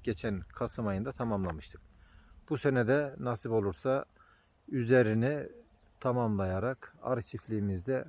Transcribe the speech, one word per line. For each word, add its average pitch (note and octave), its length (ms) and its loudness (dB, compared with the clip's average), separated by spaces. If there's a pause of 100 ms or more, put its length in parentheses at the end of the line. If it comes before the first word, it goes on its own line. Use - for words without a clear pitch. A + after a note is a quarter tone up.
geçen G#2+ 380 -2
Kasım - 460 -6
ayında G2+ 260 -2
tamamlamıştık. F#2+ 680 -4 (680)
Bu C#3+ 100 -2
sene C3 280 2
de C#3 320 2
nasip A#2 340 -4
olursa A2+ 520 0 (640)
üzerini B2 800 4 (520)
tamamlayarak A2 1000 0
arı B2 200 -2
çiftliğimizde G#2 880 -4